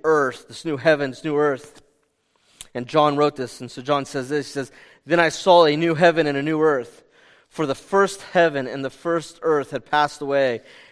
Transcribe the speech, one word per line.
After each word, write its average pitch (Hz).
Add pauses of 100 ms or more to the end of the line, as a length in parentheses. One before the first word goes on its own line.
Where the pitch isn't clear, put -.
earth, 147
this -
new 151
heaven, 143
this -
new 151
earth. 143 (960)
And 123
John 147
wrote 147
this, 123
and 123
so 135
John 139
says 131
this. 143
He -
says, 131 (340)
"Then 170
I 160
saw 175
a 147
new 165
heaven 160
and 143
a 139
new 156
earth, 143 (440)
for 160
the 135
first -
heaven 151
and 135
the 135
first 165
earth 151
had 131
passed 147
away, 139 (320)